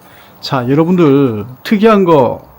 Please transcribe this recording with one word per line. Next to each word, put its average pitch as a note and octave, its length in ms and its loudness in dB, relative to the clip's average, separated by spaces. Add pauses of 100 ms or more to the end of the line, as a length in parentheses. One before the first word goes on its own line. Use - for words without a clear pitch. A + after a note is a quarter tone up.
(420)
자, B2 260 -6
여러분들 C#3+ 800 0 (180)
특이한 G#3+ 400 2
거, C#3 560 0